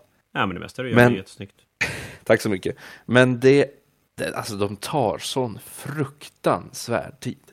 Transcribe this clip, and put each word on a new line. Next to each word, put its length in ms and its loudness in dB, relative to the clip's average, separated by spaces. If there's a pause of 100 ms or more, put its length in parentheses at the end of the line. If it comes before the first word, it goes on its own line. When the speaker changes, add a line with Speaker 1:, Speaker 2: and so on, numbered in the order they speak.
(320)
Speaker 1:
Ja, 140 -2
men 100 -4
det 40 -12
mesta 240 -12
du 60 -8
gör 60 0
Speaker 2:
Men 120 10
Speaker 1:
blir 100 0
jättesnyggt. 380 -16 (340)
Speaker 2:
<laughs> 340 -14
Tack 180 4
så 80 -2
mycket. 260 -4 (300)
Men 340 4
det, 320 6 (440)
det, 200 -8
alltså, 200 -8
de 200 -4
tar 420 -2
sån 480 -6
fruktansvärd 1500 -6
tid. 180 -10 (160)